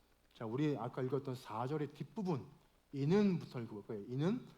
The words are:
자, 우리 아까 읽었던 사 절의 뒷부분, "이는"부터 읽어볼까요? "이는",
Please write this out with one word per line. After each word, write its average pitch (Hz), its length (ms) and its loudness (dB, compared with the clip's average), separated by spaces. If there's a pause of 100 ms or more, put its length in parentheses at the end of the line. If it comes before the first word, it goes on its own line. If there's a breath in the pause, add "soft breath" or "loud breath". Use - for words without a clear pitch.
(340)
자, 120 120 -8
우리 139 320 2
아까 120 260 -2
읽었던 131 320 0
사 117 320 -4
절의 147 260 -2
뒷부분, 156 500 -2 (500)
"이는"부터 151 680 4
읽어볼까요? 110 460 -6
"이는", 156 380 0 (120)